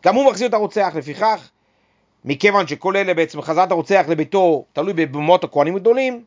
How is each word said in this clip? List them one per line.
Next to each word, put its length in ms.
גם 100
הוא 160
מחזיר 180
את 60
הרוצח. 400
לפיכך, 560
מכיוון 420
שכל 300
אלה 180
בעצם 280
חזרת 280
הרוצח 380
לביתו, 640
תלוי 200
במות 520
הכהנים 320
הגדולים 500